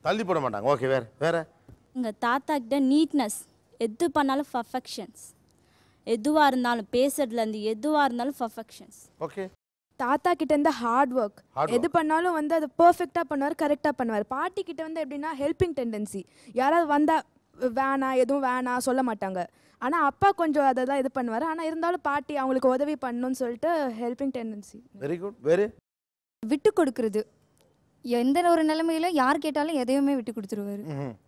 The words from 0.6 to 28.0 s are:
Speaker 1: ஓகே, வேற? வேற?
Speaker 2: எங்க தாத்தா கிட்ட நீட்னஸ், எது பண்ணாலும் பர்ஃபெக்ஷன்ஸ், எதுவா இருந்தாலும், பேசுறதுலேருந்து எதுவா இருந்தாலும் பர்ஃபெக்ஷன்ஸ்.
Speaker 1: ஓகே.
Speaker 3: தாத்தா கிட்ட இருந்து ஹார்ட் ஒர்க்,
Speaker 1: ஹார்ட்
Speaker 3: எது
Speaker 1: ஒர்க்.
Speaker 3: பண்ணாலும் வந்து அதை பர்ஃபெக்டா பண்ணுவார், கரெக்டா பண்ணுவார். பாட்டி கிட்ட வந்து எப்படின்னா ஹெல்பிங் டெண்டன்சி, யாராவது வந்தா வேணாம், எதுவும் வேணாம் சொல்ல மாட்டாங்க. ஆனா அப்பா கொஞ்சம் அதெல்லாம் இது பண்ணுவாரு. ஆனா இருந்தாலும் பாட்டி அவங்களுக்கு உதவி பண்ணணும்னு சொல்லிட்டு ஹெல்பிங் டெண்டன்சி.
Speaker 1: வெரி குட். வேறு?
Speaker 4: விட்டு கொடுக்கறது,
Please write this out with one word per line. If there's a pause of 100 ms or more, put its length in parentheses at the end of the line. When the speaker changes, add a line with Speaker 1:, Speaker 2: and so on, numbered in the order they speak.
Speaker 1:
ஓகே,
வேற? (160)
வேற? (580)
Speaker 2:
எங்க (140)
தாத்தா
கிட்ட
நீட்னஸ், (380)
எது
பண்ணாலும்
பர்ஃபெக்ஷன்ஸ், (840)
எதுவா
இருந்தாலும்,
பேசுறதுலேருந்து (120)
எதுவா
இருந்தாலும்
பர்ஃபெக்ஷன்ஸ். (200)
Speaker 1:
ஓகே. (540)
Speaker 3:
தாத்தா
கிட்ட
இருந்து (100)
ஹார்ட்
ஒர்க், (140)
Speaker 1:
ஹார்ட்
Speaker 3:
எது
Speaker 1:
ஒர்க்.
Speaker 3:
பண்ணாலும்
வந்து
அதை (120)
பர்ஃபெக்டா
பண்ணுவார்,
கரெக்டா
பண்ணுவார்.
பாட்டி
கிட்ட
வந்து
எப்படின்னா
ஹெல்பிங்
டெண்டன்சி, (320)
யாராவது
வந்தா (600)
வேணாம்,
எதுவும்
வேணாம்
சொல்ல
மாட்டாங்க. (400)
ஆனா
அப்பா
கொஞ்சம்
அதெல்லாம்
இது
பண்ணுவாரு.
ஆனா
இருந்தாலும்
பாட்டி
அவங்களுக்கு
உதவி (100)
பண்ணணும்னு
சொல்லிட்டு (300)
ஹெல்பிங்
டெண்டன்சி. (200)
Speaker 1:
வெரி
குட்.
வேறு? (800)
Speaker 4:
விட்டு
கொடுக்கறது, (840)